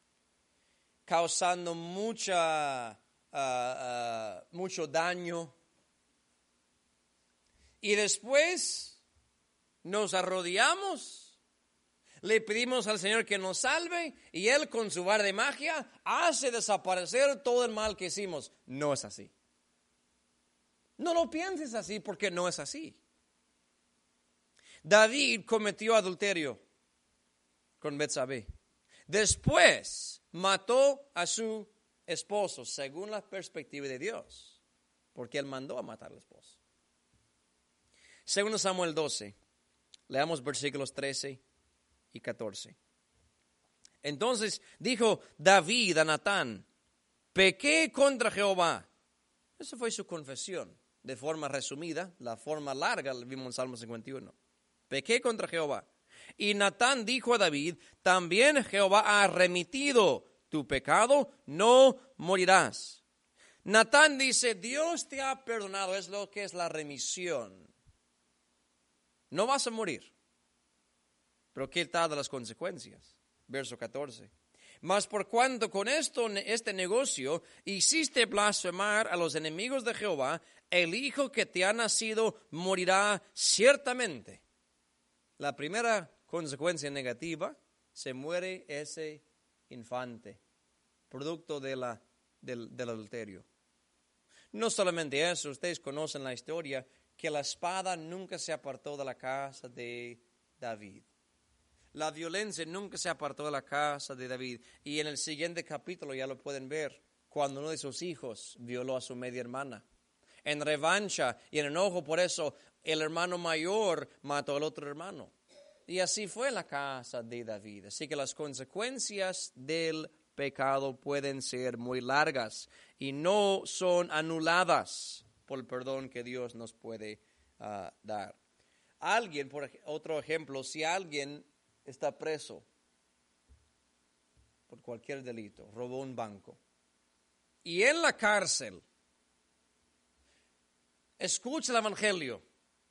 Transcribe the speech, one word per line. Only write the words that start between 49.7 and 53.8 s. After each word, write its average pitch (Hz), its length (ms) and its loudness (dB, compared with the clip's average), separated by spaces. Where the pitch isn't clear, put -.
fue 233 160 -4
su 196 160 -8
confesión, 139 680 -10
de 127 140 -10
forma 151 320 -4
resumida. 156 680 -6
La 120 180 -6
forma 147 360 -6
larga 147 400 -2
la 120 120 -10
vimos 131 220 -10
en 123 60 -8
Salmo 127 220 -4
cincuenta 113 340 -12